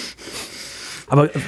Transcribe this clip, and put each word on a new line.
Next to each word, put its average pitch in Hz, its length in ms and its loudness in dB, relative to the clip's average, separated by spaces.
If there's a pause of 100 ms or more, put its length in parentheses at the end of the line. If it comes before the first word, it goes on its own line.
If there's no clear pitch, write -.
(1080)
Aber 147 200 8 (200)